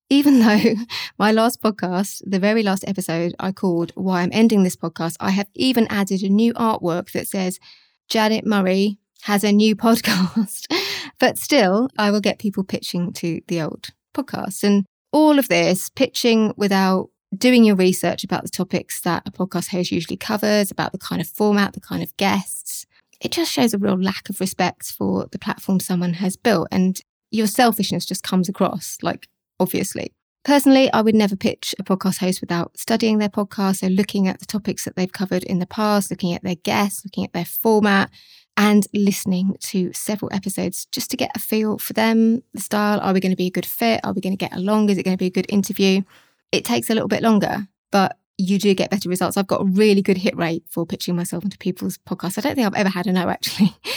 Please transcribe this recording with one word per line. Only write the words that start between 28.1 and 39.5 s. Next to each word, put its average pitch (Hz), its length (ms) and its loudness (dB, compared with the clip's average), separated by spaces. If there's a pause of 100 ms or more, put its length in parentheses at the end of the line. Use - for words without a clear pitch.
comes 185 240 0
across, - 520 -4
like, - 280 -6 (320)
obviously. - 520 -4 (320)
Personally, 269 480 4
I 220 100 2
would 214 120 2
never 208 220 2
pitch - 420 -4
a 196 60 -8
podcast 190 340 -2
host 185 220 -2
without - 360 -4
studying 220 420 0
their 208 100 0
podcast. 196 480 -2
So 190 100 -4
looking 190 400 0
at 190 140 -4
the - 60 -18
topics - 380 -6
that - 120 -10
they've 185 160 -4
covered 185 320 -4
in 180 160 -2
the 180 60 -4
past, 208 440 0
looking 175 240 -4
at - 80 -10
their 185 140 -4
guests, 202 480 -2
looking 190 200 -6
at - 80 -12
their 175 120 -4
format, 208 640 2 (460)
and 208 360 4
listening 196 680 0